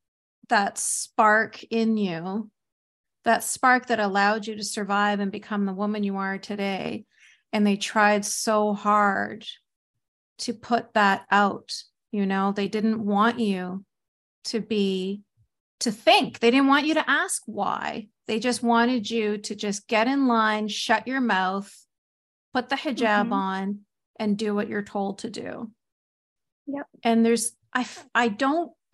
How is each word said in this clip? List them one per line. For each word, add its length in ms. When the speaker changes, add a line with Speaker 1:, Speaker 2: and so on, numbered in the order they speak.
Speaker 1:
that 280
spark 880
in 320
you, 540
that 200
spark 420
that 140
allowed 460
you 100
to 80
survive 560
and 120
become 320
the 80
woman 300
you 140
are 220
today. 680
And 140
they 100
tried 480
so 500
hard 720
to 140
put 420
that 360
out. 420
You 160
know, 260
they 160
didn't 360
want 360
you 440
to 140
be, 640
to 120
think. 480
They 100
didn't 180
want 180
you 80
to 160
ask 360
why. 640
They 140
just 220
wanted 480
you 280
to 160
just 340
get 180
in 200
line, 420
shut 380
your 140
mouth, 520
put 160
the 80
hijab 200
Speaker 2:
Mm-hmm. 80
Speaker 1:
on, 460
and 180
do 180
what 140
you're 140
told 380
to 100
do. 400
Speaker 2:
Yep. 200
Speaker 1:
And 240
there's, 260
I, 80
f-, 340
I 140
don't, 440